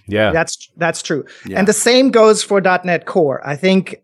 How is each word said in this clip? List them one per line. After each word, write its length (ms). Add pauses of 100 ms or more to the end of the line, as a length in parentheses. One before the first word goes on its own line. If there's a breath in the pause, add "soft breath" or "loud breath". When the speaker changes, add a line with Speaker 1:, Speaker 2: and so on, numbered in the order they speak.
Speaker 1:
Yeah. 240
Speaker 2:
That's, 460
that's 240
true. 240 (220 loud breath)
Speaker 3:
Yeah. 100
Speaker 2:
And 100
the 60
same 380
goes 320
for 180
dot 240
net 220
Core. 360
I 120
think, 480